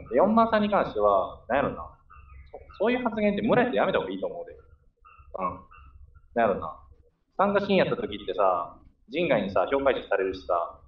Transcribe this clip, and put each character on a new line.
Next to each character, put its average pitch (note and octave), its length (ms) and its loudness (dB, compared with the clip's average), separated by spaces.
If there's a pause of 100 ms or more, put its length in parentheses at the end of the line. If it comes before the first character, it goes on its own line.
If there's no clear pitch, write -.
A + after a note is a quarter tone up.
ん。 - 80 -18
で、 A2 60 -2
四 G3 180 4
番 A3+ 160 4
さ A3+ 80 2
ん G#3 40 2
に G#3 60 0
関 F#3+ 180 2
し - 80 -10
て G#2+ 40 -4
は、 G2+ 480 2
な A#2 80 -2
ん C#3 40 2
や C#3 40 2
ろ G2 140 -4
な。 E2 100 -14 (640)
そ-、 - 80 -20 (220)
そ G3 60 0
う B3 60 2
い B3+ 40 0
う B3+ 80 -6
発 A3 160 -4
言 G#3 120 2
っ G3+ 40 -4
て G3 60 -4
村 A3+ 260 2
井 - 20 -4
と - 60 -4
や C3+ 100 2
め F#3+ 60 0
た A2 80 0
方 F#2 40 -4
が F#2 60 -8
い G2 40 -6
い F#2+ 60 -10
と - 60 -4
思 F2 160 -10
う - 40 -14
で。 - 60 -16 (880)
う - 60 -8
ん。 - 20 -2 (880)
な A#2 120 2
ん - 20 2
や F#2+ 60 0
ろ F2+ 60 -6
な。 D#2+ 160 -10 (640)
さ F#3+ 80 2
ん G3+ 80 0
が G3+ 60 2
死 G3+ 120 -2
ん F#3+ 40 4
や D#3+ 80 6
っ - 40 0
た - 80 -2
時 G#2 240 -6
っ - 60 -18
て - 80 -4
さ、 F2+ 420 0 (320)
人 D#3+ 200 -2
外 A#2 140 2
に G2 100 -4
さ、 F#2 180 2
評 C#3 80 0
価 C#3 140 2
者 - 160 -6
さ G2 80 0
れ F#2+ 80 0
る F#2+ 100 -2
し F#2+ 100 -14
さ、 E2+ 440 -4